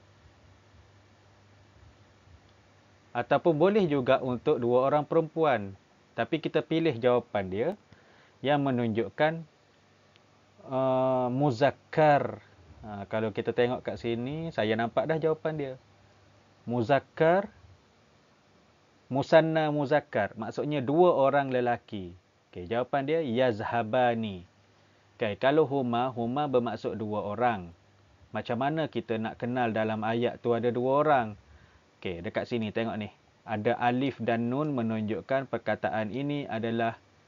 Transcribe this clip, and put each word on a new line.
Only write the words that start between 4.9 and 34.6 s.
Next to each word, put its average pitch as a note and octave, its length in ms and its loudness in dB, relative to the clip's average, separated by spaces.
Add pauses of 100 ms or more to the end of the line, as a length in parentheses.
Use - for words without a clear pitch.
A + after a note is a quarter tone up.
perempuan. D3 720 0 (400)
Tapi A#2 240 -2
kita D#3 240 0
pilih D#3+ 320 0
jawapan A#2 560 2
dia A2+ 180 -2 (680)
yang C#3+ 240 2
menunjukkan, B2 800 0 (1200)
uh, C3 640 0
muzakkar. C3+ 1120 2 (400)
Ha, G#2 240 -10
kalau A2 240 -2
kita A#2 240 -4
tengok B2 280 0
kat G2 160 -8
sini, C3 520 -6
saya A2 240 0
nampak A#2 320 -2
dah D#3+ 120 0
jawapan D#3 360 -2
dia. C#3 180 -6 (920)
Muzakkar, C#3 800 2 (1600)
musanna D#3 640 4
muzakkar. C#3+ 640 0
Maksudnya B2 480 -4
dua D#3+ 320 4
orang C#3 360 2
lelaki. A#2 640 -4 (360)
Okey, F2+ 160 -12
jawapan B2+ 360 -2
dia D#3 160 0
yazhabani. A2+ 1300 0 (680)
Okey, G#2 200 -4
kalau C#3 320 4
huma, B2+ 480 -2
huma B2 320 -2
bermaksud A#2+ 480 -2
dua G#2 320 -4
orang. G2+ 480 -2 (560)
Macam A2+ 280 -4
mana D3 320 -2
kita A2+ 240 -4
nak A2 240 -6
kenal B2 320 -2
dalam A2 320 -2
ayat A#2 360 -2
tu A#2+ 160 0
ada A2+ 160 0
dua C3 320 2
orang? C#3 240 2 (720)
Okey, F2 240 -6
dekat G2+ 240 -4
sini A2 240 -4
tengok A2+ 280 -4
ni. G#2 100 -8 (360)
Ada A2 320 -2
alif B2 400 0
dan A#2 320 -2
nun D3 240 -2